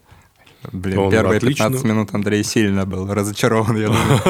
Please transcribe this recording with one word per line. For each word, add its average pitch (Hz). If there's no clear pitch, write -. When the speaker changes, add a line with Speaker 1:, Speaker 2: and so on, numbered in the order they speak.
Speaker 1:
Блин, 95
Speaker 2:
Он 98
Speaker 1:
первые 98
Speaker 2:
отлично. 117
Speaker 1:
пятнадцать 123
минут 107
Андрей 104
сильно 98
был 98
разочарован, 107
я 107
думаю, 110